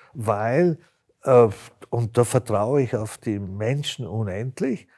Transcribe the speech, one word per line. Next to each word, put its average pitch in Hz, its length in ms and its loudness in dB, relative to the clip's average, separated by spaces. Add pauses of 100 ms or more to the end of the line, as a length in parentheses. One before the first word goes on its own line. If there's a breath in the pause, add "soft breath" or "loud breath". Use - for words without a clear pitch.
(140)
weil, 120 640 0 (460)
äh, 123 240 8 (420)
und 117 280 -4
da 120 60 6
vertraue 117 580 0
ich 123 140 -2
auf 107 220 -6
die 104 220 -4
Menschen 107 680 -6
unendlich, 110 800 -6 (100)